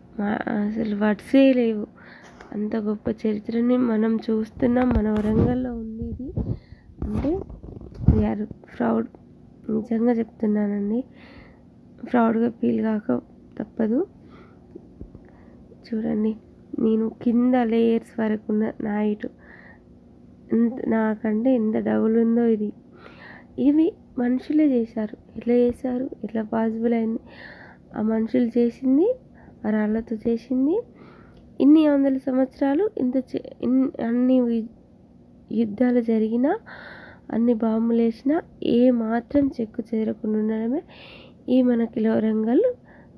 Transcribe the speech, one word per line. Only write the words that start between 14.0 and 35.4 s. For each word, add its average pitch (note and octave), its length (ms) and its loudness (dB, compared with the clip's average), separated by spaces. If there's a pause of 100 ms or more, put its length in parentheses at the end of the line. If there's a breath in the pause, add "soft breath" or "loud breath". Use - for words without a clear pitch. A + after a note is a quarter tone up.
చూడండి, A3 640 -4 (420)
నేను A3 340 0 (100)
కింద A#3+ 320 2
లేయర్స్ A3+ 680 0
వరకు G#3+ 320 -2
ఉన్న G#3+ 280 0
నా G#3 160 -4
హైట్ G#3 300 -2 (1300 loud breath)
ఎంత, A#3 360 0
నాకంటే A3 640 0
ఎంత A3 220 0
డబుల్ A3 400 0
ఉందో A#3 300 2
ఇది. G#3+ 260 0 (840 loud breath)
ఇవి D4 340 2 (260)
మనుషులే B3+ 480 0
చేశారు. A3+ 520 -2 (180)
ఎట్లా A#3 180 0
చేశారు, B3 560 0 (140)
ఎట్లా A3 180 -4
పాసిబుల్ A3+ 520 0
అయింది? A3+ 260 -2 (760 loud breath)
ఆ - 60 -2
మనుషులు A3+ 560 0
చేసింది, C4 560 2 (520 loud breath)
ఆ G#3+ 40 0
రాళ్ళతో G#3+ 460 -2 (120)
చేసింది. C4 540 0 (800 loud breath)
ఇన్ని D4+ 280 8
వందల C#4 280 4
సంవత్సరాలు C4+ 800 0
ఇంత B3 180 0
చే-, - 360 -6 (100)
ఇన్-, B3+ 380 0
అన్ని B3 340 2
యు-, A#3 320 2 (840)